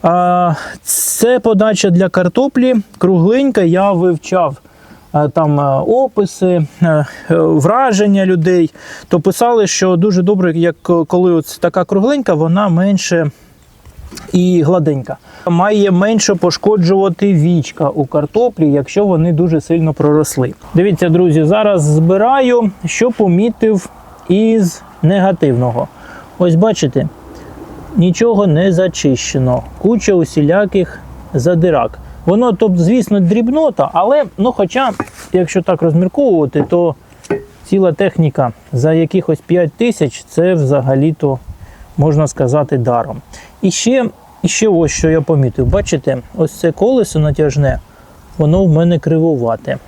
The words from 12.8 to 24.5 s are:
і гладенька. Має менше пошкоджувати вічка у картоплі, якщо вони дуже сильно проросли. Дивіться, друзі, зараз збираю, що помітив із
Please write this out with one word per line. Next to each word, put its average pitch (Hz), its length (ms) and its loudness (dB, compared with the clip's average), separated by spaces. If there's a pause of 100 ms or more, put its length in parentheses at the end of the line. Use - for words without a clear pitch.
і 180 300 2
гладенька. 147 560 -2 (300)
Має 196 440 0
менше 202 440 0
пошкоджувати 196 1000 0
вічка 156 560 0
у 143 160 -2
картоплі, 160 680 0
якщо 143 340 0
вони 175 280 0
дуже 160 280 0
сильно 160 320 -2
проросли. 147 600 0 (200)
Дивіться, 180 360 2
друзі, 160 340 2
зараз 202 380 2
збираю, 208 880 2 (140)
що 233 260 -2
помітив 208 800 0 (400)
із 214 520 2 (200)